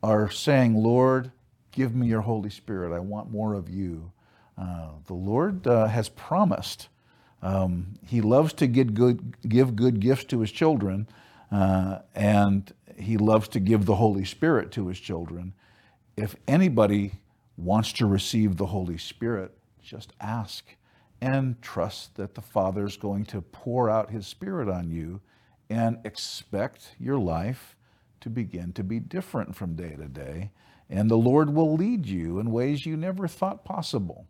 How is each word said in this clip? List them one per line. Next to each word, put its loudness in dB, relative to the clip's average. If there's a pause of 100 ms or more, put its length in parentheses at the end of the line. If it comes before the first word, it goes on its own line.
are 2
saying, 4
"Lord, 4 (420)
give -2
me 0
your 0
Holy -4
Spirit, -6
I -4
want -8
more -2
of -6
you," -8 (440)
uh, -10 (140)
the -10
Lord, 0
uh, 6
has 0
promised. -2 (540)
Um, -2 (120)
he 0
loves 4
to 2
get 4
good, 2 (100)
give 4
good 2
gifts 2
to -2
his 0
children, 0 (460)
uh, 2 (160)
and 4 (240)
he -2
loves 6
to -2
give 4
the 4
Holy 4
Spirit 0
to -4
his -8
children. -10 (640)
If -6 (140)
anybody 4 (460)
wants 2
to 2
receive 2
the -2
Holy -4
Spirit, -6 (260)
just -18
ask -8 (580)
and -2
trust -6
that -10
the -14
Father's -2
going -4
to -8
pour -2
out 0
his -10
Spirit -6
on -4
you, -8 (480)
and 0
expect -8
your -2
life -4 (440)
to -12
begin -6
to -8
be -4
different -8
from -8
day -10
to -12
day. -10 (380)
And 2
the 6
Lord 6
will 2
lead 0
you -4
in -2
ways -2
you -6
never -6
thought -6
possible. -6